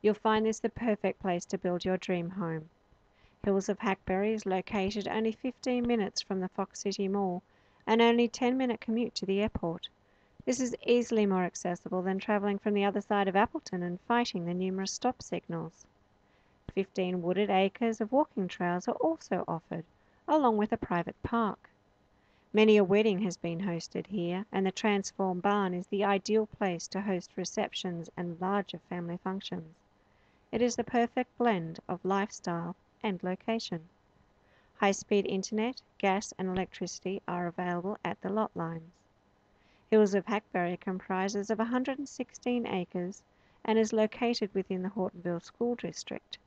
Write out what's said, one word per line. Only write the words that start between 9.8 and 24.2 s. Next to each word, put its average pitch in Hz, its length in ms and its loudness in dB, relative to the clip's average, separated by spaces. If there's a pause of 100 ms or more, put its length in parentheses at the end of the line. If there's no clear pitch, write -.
This 254 140 0
is 247 160 -2 (100)
easily 233 400 4
more 190 180 2
accessible 180 580 -4
than 190 160 -2
travelling 202 420 0
from 208 140 0
the 202 120 2
other 202 160 0
side 202 260 0
of 185 80 -2
Appleton 202 480 0
and 175 240 -4
fighting 233 380 0
the 175 80 -2
numerous 185 380 -2
stop - 300 -4
signals. 165 640 -8 (880)
Fifteen 185 480 -2
wooded 185 280 0
acres 202 520 2
of 214 100 -2
walking 247 360 2
trails 175 400 -2
are - 80 0
also 311 520 -2
offered, 170 360 -6 (440)
along 269 300 4
with 208 140 2
a 220 60 0
private - 460 -4
park. - 460 -2 (840)
Many 214 260 8
a 202 60 8
wedding 202 380 4
has 185 160 -2
been 170 220 -4
hosted 180 480 -4
here, 185 440 -2